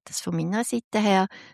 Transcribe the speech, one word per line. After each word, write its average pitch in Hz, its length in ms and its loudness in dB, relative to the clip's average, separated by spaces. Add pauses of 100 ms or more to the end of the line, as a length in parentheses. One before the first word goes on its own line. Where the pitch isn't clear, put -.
das - 160 -10
von 175 160 -4
meiner 185 280 -2
Seite - 340 -4
her, 196 300 4 (260)